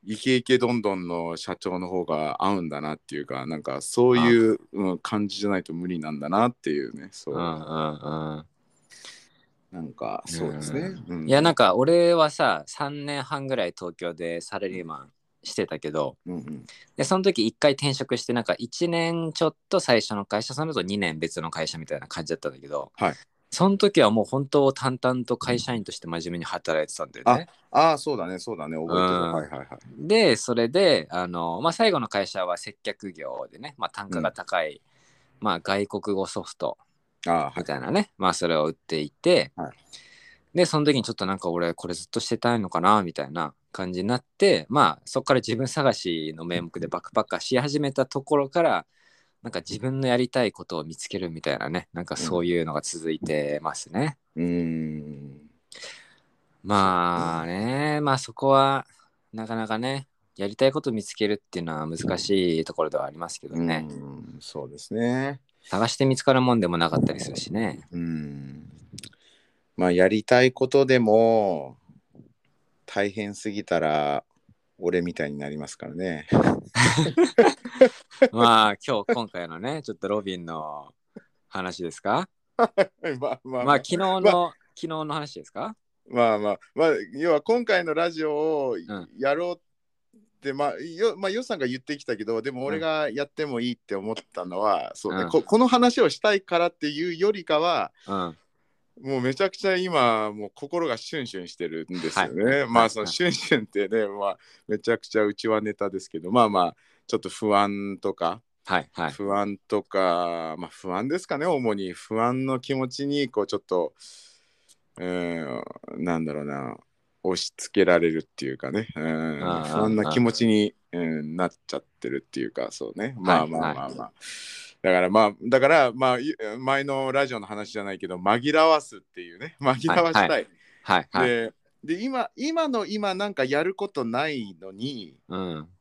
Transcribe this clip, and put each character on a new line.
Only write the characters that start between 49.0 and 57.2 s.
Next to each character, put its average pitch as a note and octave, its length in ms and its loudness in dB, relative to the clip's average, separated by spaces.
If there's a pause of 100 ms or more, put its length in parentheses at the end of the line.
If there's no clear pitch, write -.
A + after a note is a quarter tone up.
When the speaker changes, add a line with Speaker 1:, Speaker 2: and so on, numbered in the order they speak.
Speaker 2:
な A#2 60 -10
ん - 20 -14
か F2+ 80 -4
自 G2+ 200 -10
分 C3 220 -4
の C3+ 60 0
や B2 100 4
り B2+ 120 2
た B2+ 140 2
い G#2 80 2
こ - 140 -16
と E2+ 140 -6
を D2+ 40 -6
見 D#2+ 120 -12
つ - 120 -14
け G2 120 -6
る F2 100 -4
み D#2+ 120 -10
た C#2+ 120 -2
い - 60 -4
な A#1+ 100 -6
ね、 F2 240 -6
な - 80 -8
ん F2 40 -8
か D#2 120 -8
そ F2 220 -2
う F2 60 0
い F2 160 2
う D#2+ 40 0
の D#2 80 -6
が D2 80 -2
続 D#2+ 300 -6
い D#2 80 -4
て D2 420 -2
ま D#2 140 -6
す - 180 -14
ね。 C#3 240 -2 (180)
Speaker 1:
う D#2+ 60 -4
ん。 - 20 0
う F2 40 0
ー F2 160 0
ん。 D2 800 -8 (1200)
Speaker 2:
ま F2 800 4